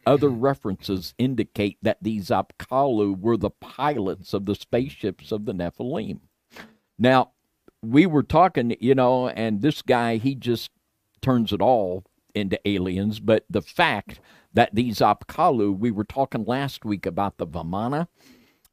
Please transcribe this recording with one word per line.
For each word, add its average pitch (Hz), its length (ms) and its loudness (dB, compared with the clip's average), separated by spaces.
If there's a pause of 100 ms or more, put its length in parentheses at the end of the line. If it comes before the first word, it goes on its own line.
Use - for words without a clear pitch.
other 139 240 4
references 110 880 -4
indicate 110 640 -2
that 107 180 0
these 104 280 -4
Apkallu 110 920 0
were 113 160 2
the 98 140 -2
pilots 107 840 -6
of 101 140 -4
the 101 80 -2
spaceships - 760 -6
of 107 140 -4
the 117 80 -6
Nephilim. 95 680 -8 (800)
Now, 127 340 4 (500)
we 131 240 6
were 151 160 2
talking, 156 580 2
you 131 140 4
know, 127 340 4
and 107 320 -2
this 147 220 0
guy, 117 340 2
he 131 180 -2
just 117 360 -4 (500)
turns 117 320 2
it 98 80 -2
all 98 440 2 (300)
into 98 320 -2
aliens, 98 540 -2
but 110 300 2
the 104 100 -2
fact - 580 -2 (360)
that 117 200 4
these 117 260 -2
Apkallu, 107 800 0
we 117 120 -2
were 104 140 -4
talking 127 420 -4
last 135 400 -6
week 104 180 -4
about 95 320 -4
the - 100 -6
Vamana, 98 600 -6 (640)